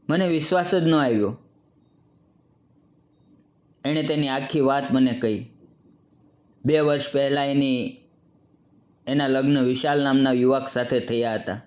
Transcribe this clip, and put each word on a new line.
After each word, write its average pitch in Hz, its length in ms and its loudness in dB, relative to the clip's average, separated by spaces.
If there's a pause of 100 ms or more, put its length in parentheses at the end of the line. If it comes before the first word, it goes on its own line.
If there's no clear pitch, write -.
મને 175 200 0
વિશ્વાસ 175 460 0
જ 180 80 2
ન 160 120 2
આવ્યો. 117 440 0 (2500)
એણે 151 180 -2
તેની 151 260 -2
આખી 135 320 -2
વાત 135 320 0
મને 131 200 2
કહી. 110 340 -4 (1200)
બે 151 160 4
વર્ષ 147 320 0
પહેલાં 139 340 0
એની, 139 520 -2 (1080)
એના 139 200 0
લગ્ન 135 320 2
વિશાલ 135 440 0
નામના 135 300 2
યુવક 127 360 2
સાથે 123 320 -2
થયા 117 340 -2
હતા 107 320 -6